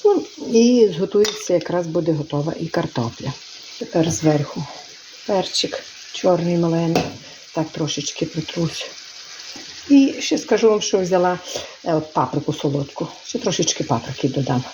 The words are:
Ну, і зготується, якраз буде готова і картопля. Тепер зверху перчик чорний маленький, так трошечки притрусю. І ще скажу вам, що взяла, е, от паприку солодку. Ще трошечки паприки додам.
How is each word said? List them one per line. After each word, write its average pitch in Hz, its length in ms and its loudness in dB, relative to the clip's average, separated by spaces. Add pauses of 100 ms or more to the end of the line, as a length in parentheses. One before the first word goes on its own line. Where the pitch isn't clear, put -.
Ну, 403 200 6 (280)
і 233 440 8
зготується, 202 580 0
якраз 175 320 0
буде 165 260 0
готова 147 480 -2
і 165 60 -4
картопля. 135 680 -4 (460)
Тепер 170 320 0
зверху 151 540 0 (640)
перчик - 580 -2 (280)
чорний 175 460 2
маленький, 165 460 2 (500)
так 156 140 -2
трошечки 151 580 -4
притрусю. - 600 -4 (1000)
І 277 300 6
ще - 200 -2
скажу 220 320 4
вам, 208 120 2
що 196 180 2
взяла, 180 380 2 (460)
е, 170 100 0
от 156 180 -2
паприку 147 400 0
солодку. 143 560 -4 (160)
Ще - 140 -8
трошечки 175 460 -2
паприки 127 440 -2
додам. 131 440 0